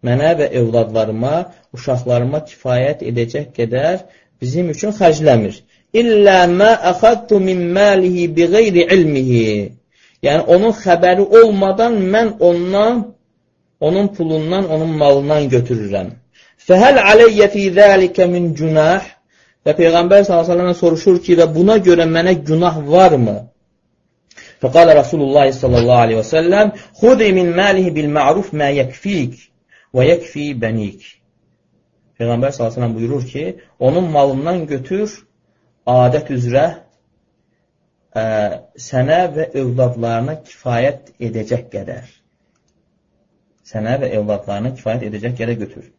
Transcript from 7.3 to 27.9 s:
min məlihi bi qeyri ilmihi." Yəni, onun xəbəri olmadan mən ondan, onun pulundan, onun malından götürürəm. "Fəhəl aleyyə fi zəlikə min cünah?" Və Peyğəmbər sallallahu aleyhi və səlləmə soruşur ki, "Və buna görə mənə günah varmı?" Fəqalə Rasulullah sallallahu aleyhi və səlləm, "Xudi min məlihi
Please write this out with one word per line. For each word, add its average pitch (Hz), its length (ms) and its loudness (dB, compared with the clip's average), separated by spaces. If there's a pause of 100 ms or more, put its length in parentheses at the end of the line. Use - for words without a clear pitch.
min 185 200 -2 (140)
məlihi 185 580 2
bi 170 160 0
qeyri 190 400 2
ilmihi." 135 600 0 (760)
Yəni, 143 220 0
onun 196 260 4
xəbəri 180 580 0
olmadan 214 720 4
mən 214 260 0 (100)
ondan, 180 580 2 (840)
onun 185 260 0
pulundan, 165 640 -4
onun 160 200 -4
malından 147 600 0
götürürəm. 107 600 -4 (600)
"Fəhəl 240 300 6
aleyyə 214 500 6
fi 202 220 -4
zəlikə 190 560 4
min 175 280 -2
cünah?" 160 480 0 (640)
Və 151 100 0
Peyğəmbər 175 480 4
sallallahu 175 200 0
aleyhi 175 80 -2
və - 0 -
səlləmə 180 240 0
soruşur 175 440 2
ki, 175 160 2
"Və 165 120 4
buna 175 300 2
görə 175 300 4
mənə 170 260 0 (120)
günah 160 300 0 (120)
varmı?" 147 500 4 (1200)
Fəqalə 156 360 6
Rasulullah 139 560 2
sallallahu 123 540 2
aleyhi 113 140 -2
və 107 100 -6
səlləm, 180 380 2 (260)
"Xudi 220 400 4
min 180 200 0
məlihi 185 400 0